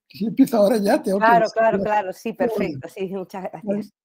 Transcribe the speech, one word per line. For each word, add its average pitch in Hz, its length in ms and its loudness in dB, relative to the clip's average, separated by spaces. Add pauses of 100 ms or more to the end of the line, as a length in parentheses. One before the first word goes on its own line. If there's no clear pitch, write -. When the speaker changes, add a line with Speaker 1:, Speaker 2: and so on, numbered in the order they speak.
Speaker 1:
que - 100 -20
si 202 80 -4
empiezo 247 320 2
ahora 208 200 4
ya, 220 240 2
tengo 202 160 0
que 208 60 0
Speaker 2:
Claro, 226 260 6
claro, 226 280 0
Speaker 1:
decirlo. 196 60 -4
Speaker 2:
claro, 208 280 -2
sí, 226 220 -10
Speaker 1:
Pero 220 220 -2
bueno. 160 240 -6
Speaker 2:
perfecto, 170 200 -14
sí, 190 140 -8
muchas 190 300 -10
Speaker 1:
Vale. 165 180 -12
Speaker 2:
gracias. 202 320 -6 (100)